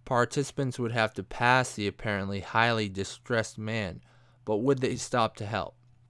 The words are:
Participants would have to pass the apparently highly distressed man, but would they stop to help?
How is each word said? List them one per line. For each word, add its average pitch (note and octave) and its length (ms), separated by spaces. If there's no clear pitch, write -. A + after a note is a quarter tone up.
Participants C3 760
would A#2 120
have A2+ 220
to F#2+ 100
pass B2 500
the G#2 140
apparently G2 520
highly A2+ 500
distressed G2+ 680
man, G#2+ 440
but G#2+ 120
would C3 220
they B2 160
stop A#2 420
to G#2+ 80
help? G2+ 300